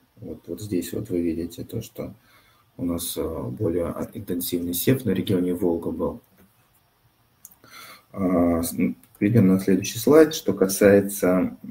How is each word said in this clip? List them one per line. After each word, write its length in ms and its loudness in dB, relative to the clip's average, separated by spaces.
вот, 300 -16
вот 140 -8
здесь 300 -4
вот 180 -8
вы 120 -2
видите 420 -6
то, 200 -10
что 320 -12
у 60 -8
нас, 320 -4
а, 280 -6
более 520 -4
интенсивный 580 -6
сев 320 0
на 60 0
регионе 420 0
Волга 380 -2
был. 300 -6
А, 520 0
с-, 100 -6
м, 240 -2
перейдем 280 4
на 120 4
следующий 400 0
слайд. 340 6
Что 200 -2
касается 1040 4